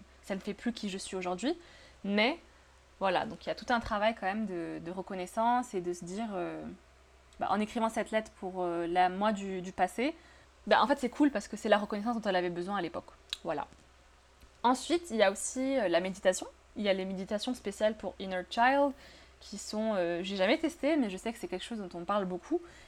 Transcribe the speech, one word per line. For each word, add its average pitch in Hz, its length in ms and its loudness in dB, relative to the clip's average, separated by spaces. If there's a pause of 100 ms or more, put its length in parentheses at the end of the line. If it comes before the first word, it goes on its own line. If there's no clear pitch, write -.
(240)
ça 202 120 -4
ne 190 60 -8
fait 202 120 -8
plus 233 200 -4
qui 208 160 -6
je 185 80 -6
suis - 180 -8
aujourd'hui. » 185 420 -2 (460)
Mais, 214 380 2 (580)
voilà, 180 260 2
donc 139 200 -10
il - 20 -4
y 160 60 -4
a - 20 -2
tout - 140 -14
un 233 100 2
travail 220 340 2
quand 202 120 -8
même 214 200 -2
de, 165 340 -6
de 165 120 -8
reconnaissance 214 800 0
et 190 60 -2
de 175 140 -4
se 175 100 -8
dire, 196 300 -6
euh, 165 280 -4 (800)
bah, - 120 0
en 208 100 2
écrivant 226 260 0
cette 226 240 -2
lettre 220 220 -2
pour, 185 300 -4
euh, 170 220 0
la 180 220 4
moi 196 240 2
du, 196 300 -4
du 185 100 -8
passé, 233 420 0 (540)
bah, 208 160 6
en 220 40 2
fait, 277 120 2
c'est 240 100 0
cool 294 220 4
parce 202 160 -6
que - 80 -10
c'est 214 140 -4
la 208 80 8
reconnaissance 208 420 -2
dont 208 100 -2
elle 185 60 2
avait 180 140 2
besoin 175 260 -4
à 190 60 0
l'époque. - 260 -6 (380)
Voilà. 165 200 -2 (960)
Ensuite, 277 460 2
il 226 60 -4
y 214 80 8
a 196 80 8
aussi, 262 480 -2
euh, 202 80 2
la 175 140 6
méditation. 185 460 0 (280)
Il 214 80 -4
y 202 60 2
a 190 40 6
les 190 120 0
méditations 196 480 -4
spéciales 214 420 -2
pour - 240 -8
inner 185 300 -4
child 269 420 4 (480)
qui - 180 -14
sont, 214 380 -2
euh, 170 280 0
j'ai 196 140 -4
jamais 208 200 4
testé, 311 380 0
mais 240 140 2
je 185 80 -6
sais 226 160 -4
que - 40 -12
c'est 180 120 -8
quelque 185 160 -6
chose 226 140 -8
dont 180 200 -8
on 175 60 -8
parle 202 180 2
beaucoup 180 380 -2 (260)